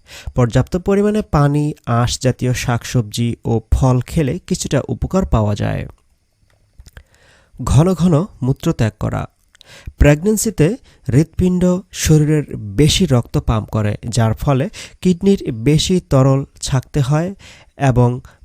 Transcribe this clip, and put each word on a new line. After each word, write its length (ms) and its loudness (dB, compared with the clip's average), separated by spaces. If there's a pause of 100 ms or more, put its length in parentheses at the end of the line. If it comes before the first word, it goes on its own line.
(340)
পর্যাপ্ত 420 0
পরিমাণে 460 0 (140)
পানি, 280 2 (220)
আঁশ 260 0 (120)
জাতীয় 300 -2
শাকসবজি 760 -4 (160)
ও 80 -2 (200)
ফল 280 2
খেলে 340 -2 (140)
কিছুটা 300 -2 (100)
উপকার 380 -2
পাওয়া 280 0
যায়। 280 -4 (1700)
ঘন 400 2
ঘন 200 2 (280)
মূত্রত্যাগ 580 -2
করা। 220 -4 (760)
প্রেগন্যান্সিতে 680 2 (460)
হৃৎপিণ্ড 500 2 (300)
শরীরের 520 2 (340)
বেশি 280 4
রক্ত 280 0 (140)
পাম্প 180 -2 (100)
করে, 160 0 (160)
যার 260 0
ফলে 320 0 (340)
কিডনির 400 2 (120)
বেশি 440 0 (140)
তরল 300 4 (200)
ছাকতে 400 -4
হয় 300 0 (600)
এবং 180 4 (360)